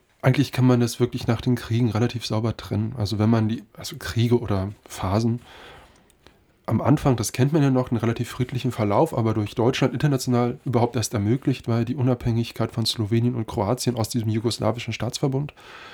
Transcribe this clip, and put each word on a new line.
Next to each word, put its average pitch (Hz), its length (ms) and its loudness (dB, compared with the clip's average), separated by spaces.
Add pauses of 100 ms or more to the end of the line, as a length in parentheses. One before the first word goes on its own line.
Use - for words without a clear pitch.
(220)
Eigentlich 135 300 2
kann 127 140 2
man 123 140 6
das 120 200 0
wirklich - 280 -2
nach 117 140 0
den 123 140 2
Kriegen 117 360 0
relativ 110 340 -2
sauber 110 320 -2
trennen. 110 400 -4
Also 104 220 -2
wenn 107 100 4
man 110 200 4
die, 113 140 -4 (100)
also - 260 -12
Kriege 120 400 2
oder 98 300 -2 (180)
Phasen 113 540 -2 (1200)
am 113 160 0
Anfang, 135 360 4
das 107 160 -4
kennt 139 200 2
man 160 80 4
ja 139 100 4
noch, 127 200 0
einen 117 80 0
relativ 117 300 -2
friedlichen 123 420 -4
Verlauf, 110 440 2
aber 113 180 2
durch 107 200 -2
Deutschland 127 400 2
international 123 720 0
überhaupt 120 300 2
erst 117 180 -2
ermöglicht, 120 540 0
weil 117 180 0
die 120 100 -4
Unabhängigkeit 120 760 0
von 113 140 -2
Slowenien 117 500 0
und 117 120 -4
Kroatien 120 480 0
aus 113 140 -2
diesem 110 200 -2
jugoslawischen 110 640 -2
Staatsverbund, 135 600 -4 (400)